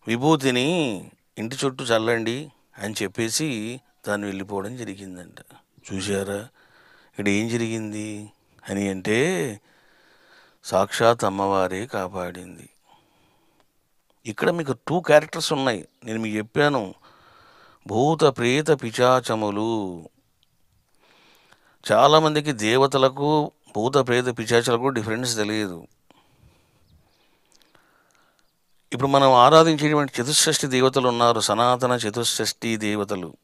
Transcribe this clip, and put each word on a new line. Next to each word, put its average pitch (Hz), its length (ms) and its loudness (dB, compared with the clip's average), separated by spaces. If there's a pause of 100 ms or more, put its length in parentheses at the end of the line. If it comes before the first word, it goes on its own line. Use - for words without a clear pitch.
"విభూతిని 131 600 2 (680)
ఇంటి 113 180 -8 (100)
చుట్టూ 131 180 -6
చల్లండి" 117 680 -2 (260)
అని 101 160 -8 (100)
చెప్పేసి 117 760 -6 (240)
తాను 104 200 -4
వెళ్ళిపోవడం 98 520 -8
జరిగిందంట. 95 800 -16 (360)
చూశారా 98 420 -4
ఇక్కడ - 960 -10
ఏం 104 180 0
జరిగింది 107 840 -6 (380)
అని 101 200 -2
అంటే, 113 720 -2 (1000)
సాక్షాత్ 113 600 2
అమ్మవారే 98 600 0
కాపాడింది. 92 840 -10 (1600)
ఇక్కడ 120 240 -2
మీకు 160 260 -2 (120)
టూ 170 120 0
క్యారెక్టర్స్ 156 540 4
ఉన్నాయి. 131 340 -2 (160)
నేను 113 160 -6
మీకు 107 180 -4
చెప్పాను, 113 560 -2 (960)
భూత 143 360 0
ప్రేత 135 460 0
పిశాచములు. 113 1400 0 (1800)
చాలామందికి 151 600 4
దేవతలకు 135 1000 2 (240)
భూత 123 220 -2
ప్రేత 123 280 2
పిశాచాలకు 120 640 0
డిఫరెన్స్ 117 480 -4
తెలియదు. 104 520 -4 (3000)
ఇప్పుడు 131 140 -2
మనం 139 260 6
ఆరాధించేటువంటి 147 880 6
చతుషష్ఠి 147 460 0
దేవతలు 127 400 2
ఉన్నారు, 117 320 2
సనాతన 120 520 2
చతుషష్ఠి 113 880 -4
దేవతలు. 101 560 -4 (100)